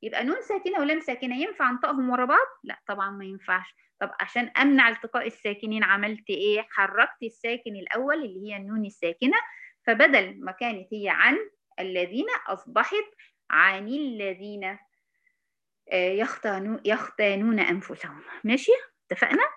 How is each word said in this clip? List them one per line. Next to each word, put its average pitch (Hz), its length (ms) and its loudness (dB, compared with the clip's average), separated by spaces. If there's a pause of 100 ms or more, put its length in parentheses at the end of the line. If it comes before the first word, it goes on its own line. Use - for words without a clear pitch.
يبقى 214 220 -6
نون 320 180 -2
ساكنة 392 380 -4
ولام 302 200 0
ساكنة 254 420 -6
ينفع 330 280 0
أنطقهم 254 400 0
ورا 254 160 0
بعض؟ 370 220 4 (160)
لا - 240 -12
طبعًا 196 240 -4
ما 202 140 -12
ينفعش. 190 500 -4 (240)
طب 196 200 -4
عشان 233 280 -2
أمنع 262 420 6
التقاء 226 380 -4
الساكنين 214 560 -4
عملت 208 460 0
إيه؟ 208 400 0
حركت - 540 2
الساكن 233 520 -8
الأول 247 400 -2 (100)
اللي 190 260 -10
هي 202 60 -10
النون 208 280 -6
الساكنة، 202 520 -2 (500)
فبدل 226 480 4 (100)
ما 185 60 -8
كانت 202 420 -8
هي 208 160 -4
عن 220 280 4 (420)
الذين 185 460 -4 (220)
أصبحت 240 580 -2 (440)
عَنِ 190 380 4
الَّذِينَ، 202 920 -6 (1120)
آه، 180 200 2
يختانو-، 208 760 -2
يختانون 208 720 2
أنفسهم. - 640 -4 (220)
ماشي؟ 247 280 2 (400)
اتفقنا؟ - 320 2 (140)